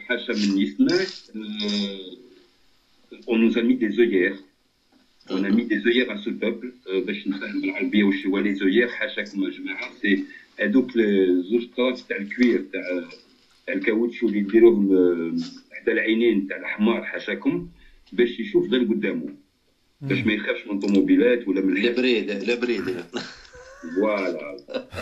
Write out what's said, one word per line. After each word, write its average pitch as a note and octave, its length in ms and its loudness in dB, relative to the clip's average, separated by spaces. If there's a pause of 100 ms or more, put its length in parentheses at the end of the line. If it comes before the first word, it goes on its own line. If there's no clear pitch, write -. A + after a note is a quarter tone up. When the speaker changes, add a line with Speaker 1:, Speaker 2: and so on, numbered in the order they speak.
Speaker 1:
حاشا B2 240 -4
من G2+ 260 0
يسمع, C#3 400 2
euh, G#2 1160 -6 (1080)
on A#2 120 0
nous A2+ 200 4
a A2+ 40 0
mis B2+ 140 4
des G#2+ 220 -2
œillères. F#2+ 400 2 (920)
On F#2+ 140 -2
a G2 60 0
mis A#2+ 140 4
des - 220 -2
œillères A#2+ 240 2
à G#2 140 -8
ce A#2 60 -4
peuple, - 360 -4 (200)
euh, F#2+ 200 -2
باش - 200 -6
نفهم G2+ 340 -6
بالعربية F#2+ 440 0
وش G2 220 0
هو G2 120 0
لي G2+ 160 0
زويير، G2+ 340 2
حاشاكم G#2 560 -6
يا F2+ 60 -4
جماعة. F#2+ 400 -10 (120)
سي G2+ 220 2 (360)
هادوك A#2 360 2
ال-، F#2+ 540 4
زوج A#2 140 0 (120)
كراج B2+ 320 -2
تاع G2 80 -6
الكوير، G#2+ 560 0
تاع، F#2 100 -6 (840)
تاع F2 80 -4
الكاوتشو A2+ 520 0
اللي G#2 140 0
ديروهم، G2+ 560 6
آه، E2+ 400 2 (360)
حدا - 200 -2
العينين A2 560 2
تاع G2 80 -8
الحمار، G#2 480 0
حاشاكم، D3+ 640 -4 (440)
باش - 280 0
يشوف - 300 0
غير B2+ 140 2
قدامه. G2+ 500 -2 (680)
باش C3+ 180 -2
ما A2 140 0
يخافش - 340 -4
من G2+ 140 -4
طوموبيلات G#2 680 4
ولا F#2+ 120 0
من F#2 140 2
Speaker 2:
لبريد، A#2 560 0
لبريد. G2+ 720 -2 (920)
Speaker 1:
فوالا. F2+ 600 -2 (460)